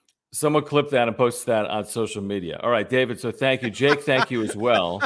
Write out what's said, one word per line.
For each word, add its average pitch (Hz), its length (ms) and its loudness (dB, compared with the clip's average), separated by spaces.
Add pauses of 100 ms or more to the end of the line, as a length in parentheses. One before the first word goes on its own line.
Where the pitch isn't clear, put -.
(320)
Someone 147 340 2
clip 143 240 0
that 120 180 2
and 113 80 -2
post 120 300 0
that 107 220 0
on 104 180 -4
social 107 380 -4
media. 95 400 -6
All 120 80 2
right, 107 180 0
David, 127 300 0
so 117 120 -4
thank 131 300 0
you. 120 80 -4
Jake, 139 320 2
thank 135 300 0
you 120 100 -2
as 107 140 -4
well. 101 500 2